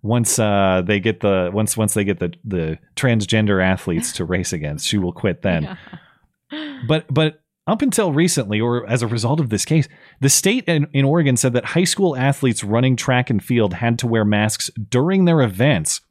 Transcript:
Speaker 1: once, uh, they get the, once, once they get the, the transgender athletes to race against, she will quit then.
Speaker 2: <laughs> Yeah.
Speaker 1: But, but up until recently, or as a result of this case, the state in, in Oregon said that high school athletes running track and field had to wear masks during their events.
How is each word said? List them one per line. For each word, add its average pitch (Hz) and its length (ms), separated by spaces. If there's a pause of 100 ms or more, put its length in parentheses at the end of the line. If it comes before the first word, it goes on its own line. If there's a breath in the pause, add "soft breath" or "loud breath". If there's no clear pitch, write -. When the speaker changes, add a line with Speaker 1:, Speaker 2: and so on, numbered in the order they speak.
Speaker 1:
once, 113 380
uh, 98 440
they 101 160
get 107 220
the, 95 320
once, 104 240
once 110 160
they 104 120
get 95 160
the, 87 120 (100)
the 82 360 (180)
transgender 107 680
athletes 92 500
to - 120
race 90 300
against, 73 320
she 107 100
will 90 160
quit 92 300
then. 87 400
Speaker 2:
<laughs> - 680
Yeah. 294 380
Speaker 1:
But, 156 240
but 156 300 (240)
up 214 160
until 214 300
recently, 135 500
or 120 260
as 127 140
a 143 40
result 117 340
of 127 100
this 104 160
case, 151 220 (320 loud breath)
the 139 100
state 220 360
in, 156 280
in 139 100
Oregon 143 320
said 123 160
that 120 140
high 175 180
school 175 320
athletes 127 480
running 120 320
track 123 320
and 107 160
field 110 300
had 117 240
to - 80
wear 113 180
masks 104 460 (180)
during 180 380
their 165 160
events. 104 580 (100)